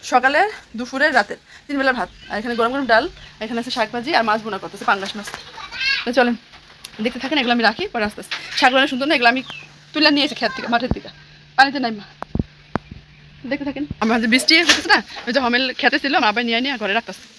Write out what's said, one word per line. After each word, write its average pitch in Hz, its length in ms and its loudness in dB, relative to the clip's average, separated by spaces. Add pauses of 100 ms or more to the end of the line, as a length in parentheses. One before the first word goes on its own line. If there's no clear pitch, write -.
সকালে, 269 360 2 (380)
দুপুরে, 262 340 0
রাতে, 214 240 0 (320)
তিন 285 100 -4
বেলার 262 160 2
ভাত। 185 160 -4 (200)
আর 202 100 -6
এখানে 233 160 -4
গরম 233 160 2
গরম 277 140 -2
ডাল, 240 240 4 (300)
এখানে 233 200 -4
আছে 240 120 -6
শাক 220 200 -2
ভাজি, 240 240 -2
আর 233 80 6
মাছ 220 180 0
বোনা 208 160 -8
করতেছে, 196 280 -10
পাঙ্গাস 196 300 0
মাছ। 202 140 -10 (760)
তো 247 80 -4
চলেন 240 220 4 (680)
দেখতে 220 180 -2
থাকেন, 285 180 -2
এগুলো 247 160 2
আমি 240 100 2
রাখি, 226 240 2
পরে 233 180 -2
আস্তে 208 160 -8
আস্তে। - 140 -8 (220)
শাকগুলো 262 220 6
অনেক 269 100 4
সুন্দর 269 180 -2
না, 311 80 4
এগুলো 240 140 6
আমি 254 140 0 (500)
তুলে 302 180 6
নিয়ে 285 140 4
এসে 262 100 -4
ক্ষেত 220 200 -2
থেকে, - 120 -8
মাঠের 240 260 0
থেকে, - 160 -6 (460)
পানিতে 277 240 4
নাই 233 120 -2
মা। 208 120 -10 (1400)
দেখতে 277 200 -4
থাকেন। 277 200 -6 (140)
আমার 220 220 0
যে 233 60 -2
বৃষ্টি 262 340 4
হচ্ছে 311 280 0
না, 247 140 4 (240)
ওই 240 60 -4
যে 269 60 2
হমেল 247 340 0
খেতে 277 260 2
ছিল, 277 160 -2
আমার 220 140 4
আবার 233 160 0
নিয়ে 233 160 0
নিয়ে 269 160 -4
ঘরে 202 160 -2
রাখতেছে। 214 300 -4 (160)